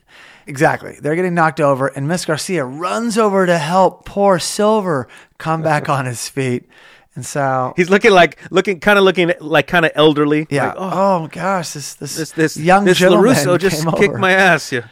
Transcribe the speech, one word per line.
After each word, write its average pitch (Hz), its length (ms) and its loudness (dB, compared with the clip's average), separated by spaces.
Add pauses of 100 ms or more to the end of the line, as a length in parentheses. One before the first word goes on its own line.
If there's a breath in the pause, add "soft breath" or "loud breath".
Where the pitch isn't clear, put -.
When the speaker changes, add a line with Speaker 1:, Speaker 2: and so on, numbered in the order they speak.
(480 loud breath)
Speaker 1:
Exactly. 135 540 -2
They're 147 140 -4
getting 180 180 -2
knocked 160 280 0
over, 139 260 0
and 139 200 -6
Miss 175 180 -4
Garcia 160 400 -4
runs 190 520 -6
over 196 280 2
to 175 120 2
help 175 480 0
poor 202 340 0
Silver 202 680 -2 (300 loud breath)
come 160 240 -4
back 151 280 -2
<laughs> 143 60 0
on 135 100 -2
his 120 240 -8
feet. 127 380 -4 (480 soft breath)
And 123 100 -12
so 131 520 -2
Speaker 2:
He's 175 120 0
looking 202 220 4
like, 170 260 4 (140 loud breath)
looking, 185 300 0
kinda 202 200 4
looking 180 380 2
like 151 280 0
kinda 165 280 0
elderly. 151 540 2
Speaker 1:
Yeah. 135 180 -2
Speaker 2:
Like, - 100 -8
"Oh, 190 160 -8
Speaker 1:
"Oh, 190 280 2
my 156 60 -10
gosh, 175 440 -6
this, - 220 -14
this - 240 -12
Speaker 2:
this, 156 140 -8
this, 160 260 -2
Speaker 1:
young 180 280 2
Speaker 2:
this 185 120 4
Speaker 1:
gentleman 196 360 4
Speaker 2:
LaRusso 180 240 2
just 160 260 -2
Speaker 1:
came 160 100 -2
Speaker 2:
kicked 202 160 0
Speaker 1:
over." - 80 -8
Speaker 2:
my 190 160 0
ass." 185 380 2
Yeah. 123 100 -4 (100)